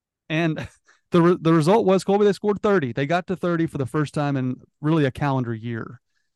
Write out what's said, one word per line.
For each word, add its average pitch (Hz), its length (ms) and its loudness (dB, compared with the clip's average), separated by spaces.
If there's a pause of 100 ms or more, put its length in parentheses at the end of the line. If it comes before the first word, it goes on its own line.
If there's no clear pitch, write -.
(280)
And 156 400 -2 (220)
<laughs> - 200 -20
the 170 120 4
re-, 175 180 4
the 160 140 4
result 185 320 4
was, 185 180 2
Colby, 202 200 2
they 208 80 4
scored 208 300 -4
thirty. 180 300 0
They 139 140 -4
got 170 200 -2
to 190 80 -6
thirty 170 320 -2
for 151 120 -8
the 135 80 -4
first 151 280 -4
time 143 220 -2
in 127 240 -4 (200)
really 151 260 0
a 127 40 0
calendar 131 440 -4
year. 113 460 -10 (360)